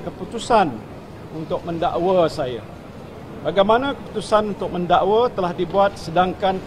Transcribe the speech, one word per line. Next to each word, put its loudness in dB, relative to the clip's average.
keputusan 2
untuk -6
mendakwa 2
saya. -4
Bagaimana 2
keputusan 0
untuk -4
mendakwa 4
telah -2
dibuat 2
sedangkan 0